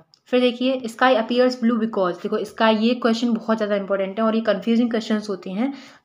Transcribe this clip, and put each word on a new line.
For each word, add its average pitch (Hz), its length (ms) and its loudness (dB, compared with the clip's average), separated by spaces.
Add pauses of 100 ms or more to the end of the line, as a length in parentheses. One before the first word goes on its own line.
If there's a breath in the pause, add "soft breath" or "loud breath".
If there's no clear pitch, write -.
(260)
फिर 254 140 2
देखिए, 254 400 0
sky 254 340 0
appears 247 420 2
blue 226 220 0
because, 190 460 -2
देखो 208 220 -4
स्काई, 220 300 2
ये 226 200 2
क्वेश्चन 233 380 0
बहुत 220 240 -2
ज़्यादा 208 180 -2
इंपॉर्टेंट 196 440 -2
है 226 60 2
और 220 100 2
ये 226 60 0
कन्फ्यूजिंग 226 480 2
क्वेश्चंस 214 400 -2
होते 190 200 -8
हैं, 240 240 -4 (320 loud breath)